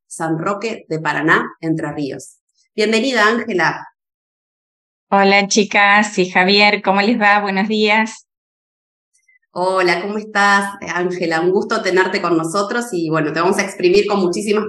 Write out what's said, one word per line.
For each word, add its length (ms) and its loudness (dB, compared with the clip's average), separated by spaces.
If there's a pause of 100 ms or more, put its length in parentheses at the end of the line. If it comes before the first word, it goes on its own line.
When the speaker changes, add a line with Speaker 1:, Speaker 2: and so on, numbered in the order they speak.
Speaker 1:
San 320 -4
Roque 500 -6
de 100 -4
Paraná, 460 0 (140)
Entre 340 -4
Ríos. 460 -10 (340)
Bienvenida, 540 0
Ángela. 580 -2 (1300)
Speaker 2:
Hola, 360 4
chicas 720 2
y 100 2
Javier, 540 2
¿cómo 220 0
les 180 0
va? 180 4
Buenos 280 -2
días. 560 0 (1400)
Speaker 1:
Hola, 440 0
¿cómo 160 -6
estás, 560 0 (180)
Ángela? 480 -2
Un 80 2
gusto 320 0
tenerte 400 0
con 160 0
nosotros 540 -2
y, 180 -4
bueno, 240 -2
te 60 -2
vamos 180 2
a 60 -2
exprimir 420 2
con 140 -2
muchísimas 500 -2